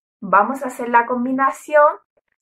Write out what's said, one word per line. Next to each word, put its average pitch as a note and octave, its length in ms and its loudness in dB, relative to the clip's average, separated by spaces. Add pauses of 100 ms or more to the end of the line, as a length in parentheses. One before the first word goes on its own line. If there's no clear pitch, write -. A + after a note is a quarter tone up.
(200)
Vamos G#3 440 0
a C4+ 40 -8
hacer B3+ 220 -8
la A#3+ 160 2
combinación C#4 920 0 (440)